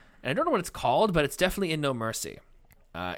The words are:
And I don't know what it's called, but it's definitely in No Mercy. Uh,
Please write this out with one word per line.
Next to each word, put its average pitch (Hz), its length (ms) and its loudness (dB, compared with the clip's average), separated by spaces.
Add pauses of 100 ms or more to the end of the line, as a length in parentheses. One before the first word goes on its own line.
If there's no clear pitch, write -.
(220)
And 123 100 -2
I - 20 -2
don't 285 120 0
know 349 60 0
what 226 80 4
it's - 100 -6
called, 170 440 2
but 156 100 4
it's - 140 -2
definitely 180 340 0
in 156 80 0
No 143 140 0
Mercy. 113 460 -6 (540)
Uh, 87 240 -6